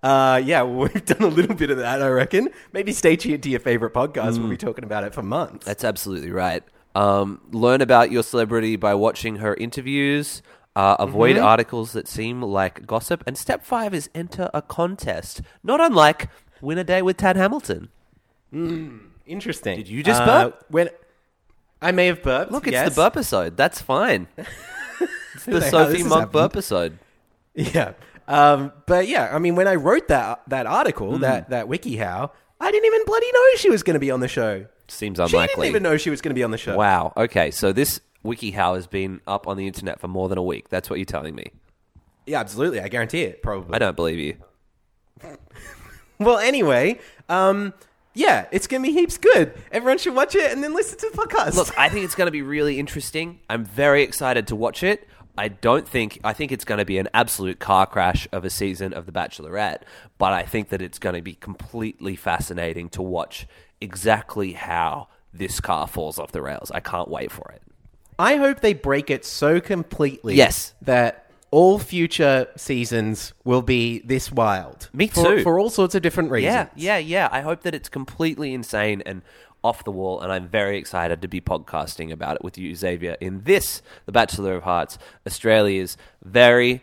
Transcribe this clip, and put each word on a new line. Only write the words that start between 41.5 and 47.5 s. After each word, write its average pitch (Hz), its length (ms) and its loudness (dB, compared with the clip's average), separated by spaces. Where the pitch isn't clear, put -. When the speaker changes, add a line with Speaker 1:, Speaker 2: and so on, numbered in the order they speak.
Speaker 1:
Yeah, 143 140 -2
absolutely. 113 400 -4
I 95 80 -10
guarantee 120 340 -4
it, 104 200 -8
probably. 95 320 -6
Speaker 2:
I 113 40 0
don't 98 180 0
believe 82 220 -2
you. 73 180 -6
Speaker 1:
<laughs> - 140 -18
Well, 226 180 6
anyway, 202 600 4
um, 185 460 2